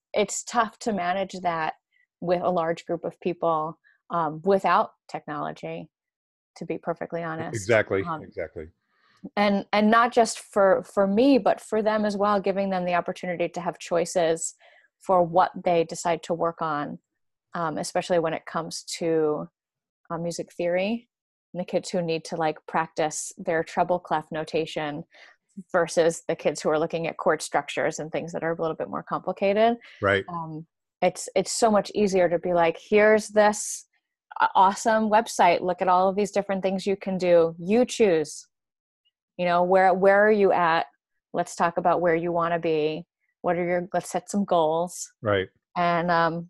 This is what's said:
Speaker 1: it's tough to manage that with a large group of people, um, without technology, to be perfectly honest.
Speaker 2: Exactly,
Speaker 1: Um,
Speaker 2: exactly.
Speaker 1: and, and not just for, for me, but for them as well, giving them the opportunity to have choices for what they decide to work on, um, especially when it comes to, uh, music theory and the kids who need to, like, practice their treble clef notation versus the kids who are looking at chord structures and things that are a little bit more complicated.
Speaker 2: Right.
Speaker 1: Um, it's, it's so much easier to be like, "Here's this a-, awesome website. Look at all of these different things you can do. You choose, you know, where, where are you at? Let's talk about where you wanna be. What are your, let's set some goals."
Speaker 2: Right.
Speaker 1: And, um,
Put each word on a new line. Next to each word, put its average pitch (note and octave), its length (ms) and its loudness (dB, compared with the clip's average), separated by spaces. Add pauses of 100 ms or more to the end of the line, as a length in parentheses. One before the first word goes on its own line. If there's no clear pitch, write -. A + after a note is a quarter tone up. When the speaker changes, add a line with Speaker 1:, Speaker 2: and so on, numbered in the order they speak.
(140)
Speaker 1:
it's - 300 -2
tough A3 360 -2
to A3+ 140 -4
manage F#3 480 -4
that E3 320 -4 (480)
with F3 220 0
a F3+ 60 0
large E3 360 -2
group E3+ 180 -4
of - 160 -8
people, E3 600 -4 (300)
um, D#3 360 -4
without G3 460 2 (200)
technology, D#3 800 -10 (680)
to F3+ 80 -12
be E3 120 -6
perfectly E3+ 440 -8
honest. D#3+ 340 -8
Speaker 2:
Exactly, G2+ 480 0
Speaker 1:
Um, F#2 200 -8
Speaker 2:
exactly. E2 440 -12 (680)
Speaker 1:
and, G3+ 380 0
and G#3+ 180 4
not A3+ 220 4
just A3 260 2
for, F#3+ 440 2
for G3 220 0
me, A#3+ 320 4
but F#3+ 220 2
for A3 220 -4
them G#3+ 240 0
as G#3 100 -2
well, G3+ 240 2
giving G3 300 -2
them F#3 160 -2
the F3+ 80 -2
opportunity F3 560 -4
to E3+ 120 -8
have E3+ 160 -6
choices E3 760 -2 (440)
for F#3 220 2
what F3 300 2 (120)
they E3+ 200 2
decide E3+ 400 -4
to F3+ 100 -4
work E3+ 280 -4
on, D3 360 -4 (560)
um, D#3+ 240 -4
especially F3 420 -2
when D#3+ 140 -2
it - 120 -10
comes E3 380 -8
to, D#3+ 640 -2 (640)
uh, E3+ 80 -6
music E3+ 360 -8
theory F#3 560 -2 (440)
and F3 60 -8
the F#3+ 60 -6
kids - 240 -4
who F3+ 120 -2
need E3 240 -4
to, F3+ 100 -8
like, D#3 220 -2 (100)
practice - 680 -4
their E3 260 -2
treble F3+ 360 -2
clef D#3 320 -4
notation D#3 720 -6 (680)
versus E3 560 2
the E3 80 -2
kids - 260 -4
who E3+ 80 0
are D3+ 100 2
looking E3 280 -4
at - 100 -8
chord D#3 240 0
structures - 580 -4
and D#3 120 -8
things E3 200 -6
that E3+ 120 -6
are E3 100 -2
a E3 80 -6
little D#3+ 140 -4
bit - 140 -8
more - 140 -8
complicated. G3+ 760 0 (240)
Speaker 2:
Right. G2+ 280 2
Speaker 1:
Um, D#3+ 360 -10 (360)
it's, F3+ 340 -2
it's F#3+ 160 0
so A3+ 200 2
much G3+ 240 2
easier F#3 340 2
to E3+ 100 0
be F3+ 140 -4
like, E3 240 2 (120)
"Here's G#3+ 400 4
this G#3 560 0 (560)
a-, - 140 2
awesome G#3+ 540 4
website. G#3 520 4
Look F3+ 200 -2
at F#3 60 0
all F#3 220 4
of F#3+ 60 -2
these G3+ 160 0
different G3 320 -2
things F#3+ 220 -2
you G3 100 0
can F#3+ 220 -6
do. E3+ 420 4
You G#3+ 260 2
choose, F3 600 0 (920)
you F3+ 80 -2
know, F3 180 2
where, F#3 300 6
where G3 320 6
are G#3+ 60 6
you G3+ 200 4
at? E3 360 2 (460)
Let's - 220 -4
talk E3+ 220 0
about E3+ 240 2
where E3+ 140 2
you E3+ 160 -2
wanna E3+ 280 0
be. D#3 460 -2 (360)
What F3 160 0
are F3+ 80 -2
your, F3 280 -2
let's F3 160 -2
set - 200 -6
some G3+ 160 -2
goals." E3 640 0 (100)
Speaker 2:
Right. G2 260 0 (300)
Speaker 1:
And, F3 340 0
um, E3+ 380 0